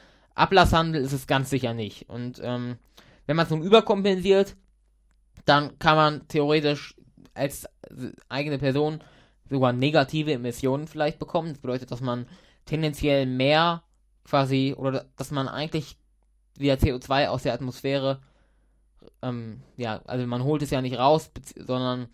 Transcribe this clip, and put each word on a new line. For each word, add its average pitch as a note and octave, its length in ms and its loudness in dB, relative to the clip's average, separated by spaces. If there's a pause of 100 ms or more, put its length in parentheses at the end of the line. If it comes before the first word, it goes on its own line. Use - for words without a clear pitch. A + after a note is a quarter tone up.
(340)
Ablasshandel E3 680 4
ist C#3 120 -4
es C3 120 -6
ganz C3+ 240 0
sicher B2+ 240 -2
nicht. G#2+ 340 -10
Und, A#2+ 360 -12
ähm, B2 320 -6 (500)
wenn - 100 0
man's E3 140 2
nun D#3 120 -2
überkompensiert, G3 920 4 (920)
dann D3 320 4
kann D#3 180 4
man D3+ 320 2
theoretisch D3 640 0 (380)
als - 340 -6 (640)
eigene C#3+ 300 -4
Person D3 440 0 (460)
sogar C3 240 2
negative D3 640 2
Emissionen B2+ 520 -4
vielleicht D3+ 320 -4
bekommen. D#3+ 360 -6
Das - 40 -18
bedeutet, B2+ 320 -6
dass B2 120 -10
man B2 240 -4 (400)
tendenziell D3 580 0
mehr D3+ 580 2 (420)
quasi, C3+ 520 2
oder C3+ 300 -4 (100)
dass - 140 -10
man C3+ 180 -2
eigentlich D3 480 -6 (600)
wieder C#3 220 0
C D3 140 2
O B2 60 -6
zwei C3+ 320 0
aus C3+ 140 -4
der B2+ 100 -2
Atmosphäre, C3+ 640 -4 (1000)
ähm, A#2+ 400 -8 (140)
ja, A2+ 280 -6
also B2 220 -4
man B2 180 -2
holt D3 180 0
es - 80 -6
ja C3+ 120 0
nicht B2+ 160 -4
raus, D3+ 340 4
bezieh-, - 300 -16
sondern B2+ 520 -4